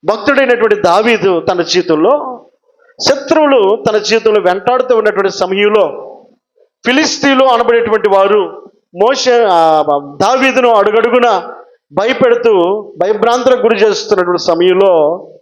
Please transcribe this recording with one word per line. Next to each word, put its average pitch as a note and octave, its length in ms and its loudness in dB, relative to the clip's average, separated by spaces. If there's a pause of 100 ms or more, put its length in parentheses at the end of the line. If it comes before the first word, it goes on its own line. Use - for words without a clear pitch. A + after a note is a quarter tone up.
భక్తుడైనటువంటి A3 760 0
దావీదు F#3+ 580 2
తన F3 220 -4
జీవితంలో, F#3 840 -2 (640)
శత్రువులు C4+ 800 0
తన G#3+ 80 -2
జీవితంలో A3 420 0
వెంటాడుతూ A#3 560 -2
ఉన్నటువంటి G3 340 0
సమయంలో G3 540 0 (1000)
ఫిలిస్తీన్లు C4+ 580 0
అనబడేటువంటి A#3 640 0
వారు G3 680 0
మోషే, A#3+ 680 0
ఆ, D#3+ 380 2 (400)
దావీదును B3+ 460 2
అడుగడుగున A3 880 2 (380)
భయపెడుతూ A3 920 0 (160)
భయభ్రాంతులకు A#3 600 0
గురి A3+ 160 0
చేస్తున్నటువంటి F#3+ 680 -2
సమయంలో F3+ 800 0 (220)